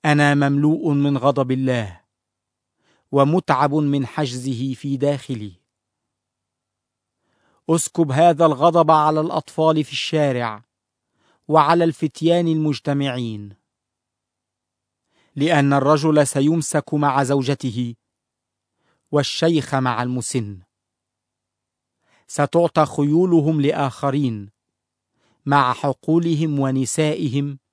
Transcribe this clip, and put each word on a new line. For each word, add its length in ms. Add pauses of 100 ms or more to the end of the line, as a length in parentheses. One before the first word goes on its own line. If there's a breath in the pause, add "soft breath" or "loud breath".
أنا 300
مملوء 560
من 260
غضب 340
الله، 500 (1080)
ومتعب 640
من 320
حجزه 680
في 240
داخلي. 560 (2250)
اسكب 420
هذا 340
الغضب 460
على 280
الأطفال 640
في 80
الشارع، 720 (840)
وعلى 360
الفتيان 640
المجتمعين، 1080 (1800)
لأن 380
الرجل 540
سيمسك 680
مع 300
زوجته، 720 (1160)
والشيخ 640
مع 280
المسن. 580 (1700)
ستعطى 580
خيولهم 760
لآخرين، 880 (960)
مع 280
حقولهم 840
ونسائهم 1000 (140)